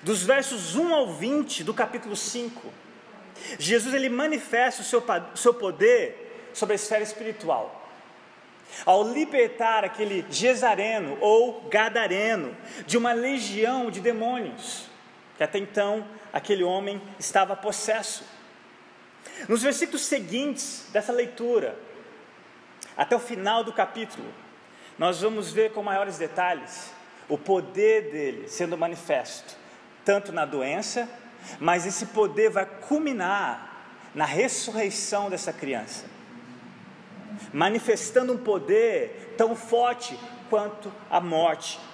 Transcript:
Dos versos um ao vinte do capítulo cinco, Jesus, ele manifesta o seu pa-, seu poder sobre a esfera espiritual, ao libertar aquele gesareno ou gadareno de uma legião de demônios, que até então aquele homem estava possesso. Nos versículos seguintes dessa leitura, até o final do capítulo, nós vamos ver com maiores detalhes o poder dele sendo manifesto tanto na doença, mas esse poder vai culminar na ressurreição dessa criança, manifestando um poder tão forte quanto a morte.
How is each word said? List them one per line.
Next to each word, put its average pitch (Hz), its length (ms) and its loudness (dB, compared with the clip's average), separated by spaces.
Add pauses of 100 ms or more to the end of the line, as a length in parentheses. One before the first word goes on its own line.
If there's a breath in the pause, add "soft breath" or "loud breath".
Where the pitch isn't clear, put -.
Dos 180 220 0
versos 233 520 0
um 339 180 2
ao 254 200 2
vinte 233 500 -2
do 214 100 -4
capítulo 226 420 -4
cinco, 233 580 -8 (880 loud breath)
Jesus, 226 340 2
ele 262 160 2
manifesta 247 720 0
o 180 40 -8
seu 240 140 2
pa-, 185 360 -2
seu 240 180 6
poder 196 1000 2
sobre 208 200 0
a - 20 4
esfera 214 280 0
espiritual, 214 840 -4 (960 loud breath)
ao 202 240 6
libertar 233 800 2
aquele 196 440 -2
gesareno 202 920 2
ou 226 480 6
gadareno 208 880 2 (300 loud breath)
de 226 100 2
uma 233 160 4
legião 233 760 0
de 185 100 -8
demônios, 226 880 -2 (480)
que 156 60 4
até 196 160 0
então 208 480 0 (260 loud breath)
aquele 185 300 2
homem 202 360 -2 (200)
estava 196 360 2
possesso. 214 680 -4 (1200 loud breath)
Nos 220 140 2
versículos 285 400 0
seguintes 254 880 -4
dessa 208 220 0
leitura, 240 640 0 (1200 loud breath)
até 147 180 2
o 226 40 2
final 226 440 0
do 220 80 -6
capítulo, 214 560 -4 (720 loud breath)
nós 170 240 0
vamos 208 320 -2
ver 214 200 2
com 214 100 -4
maiores 196 340 -2
detalhes 170 720 -2 (380 loud breath)
o 147 80 0
poder 190 720 2
dele 143 380 -4
sendo 175 280 -4
manifesto 165 800 -4 (520 loud breath)
tanto 202 240 2
na 165 140 0
doença, 151 600 -2 (540 loud breath)
mas 170 260 2
esse 196 200 -4
poder 214 440 4
vai 190 160 0
culminar 202 1500 -4
na 147 80 0
ressurreição 202 1080 -2
dessa 180 220 -4
criança, 127 540 -6 (1500 loud breath)
manifestando 226 800 2
um 240 60 0
poder 196 1000 2
tão 220 160 4
forte 240 640 0 (320)
quanto 208 440 -2 (160)
a 175 100 4
morte. 165 580 2 (160)